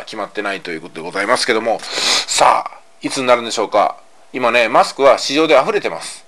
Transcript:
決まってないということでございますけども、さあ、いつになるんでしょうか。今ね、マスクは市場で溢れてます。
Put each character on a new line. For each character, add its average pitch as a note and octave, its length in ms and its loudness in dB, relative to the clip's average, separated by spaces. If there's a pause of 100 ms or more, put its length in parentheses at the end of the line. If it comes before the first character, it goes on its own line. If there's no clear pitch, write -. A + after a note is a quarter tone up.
決 - 100 -14
ま G#2 100 -6
っ F#2 60 -14
て G#2 100 -8
な G2+ 120 -4
い F#2 80 -10
と F2 100 -10
い D#2+ 60 -6
う D#2 40 -10
こ F2 60 -16
と - 80 -18
で E2 60 -12
ご E2+ 100 -10
ざ F#2+ 100 -6
い G2+ 60 -2
ま A#2+ 80 2
す B2 100 -2
け B2 80 2
ど A2 60 2
も、 A2 220 -2
さ - 920 0
あ、 - 40 -20 (240)
い D3 80 -4
つ - 80 -8
に C3 100 -4
な B2 80 6
る A#2+ 60 -2
ん A#2 40 -8
で A2+ 60 -6
し - 80 -6
ょ G#2 60 0
う - 40 -8
か。 G2+ 280 2 (340)
今 B2+ 200 0
ね、 A#2 180 2
マ D#3+ 160 4
ス - 100 -12
ク C3+ 80 0
は B2 140 8
市 - 160 -6
場 D#3 140 2
で D3 140 6
溢 F3+ 120 -2
れ F#3+ 80 -2
て A2+ 80 -4
ま E2 120 -10
す。 - 260 -14